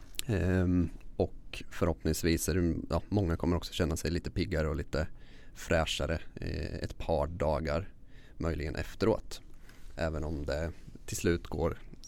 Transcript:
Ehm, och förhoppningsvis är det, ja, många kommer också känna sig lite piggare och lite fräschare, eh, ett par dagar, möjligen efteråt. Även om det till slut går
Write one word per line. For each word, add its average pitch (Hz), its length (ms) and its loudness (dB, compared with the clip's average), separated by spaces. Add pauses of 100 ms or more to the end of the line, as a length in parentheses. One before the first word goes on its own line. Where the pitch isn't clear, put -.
(260)
Ehm, 90 640 4 (280)
och - 540 -2
förhoppningsvis 82 760 2
är 78 60 2
det, 87 200 4 (160)
ja, 85 180 2
många 92 280 4
kommer 87 200 4
också - 160 -4
känna 80 240 2
sig 78 140 0
lite 85 200 -2
piggare 80 380 0
och 73 80 0
lite 73 300 0 (480)
fräschare, 80 640 2 (160)
eh, 82 400 -4
ett - 240 -6
par 73 280 2
dagar, 78 640 0 (500)
möjligen 78 380 0
efteråt. - 640 0 (560)
Även 78 280 0
om 76 220 -2
det 76 260 0 (340)
till - 100 -6
slut 85 300 2
går - 320 -2 (300)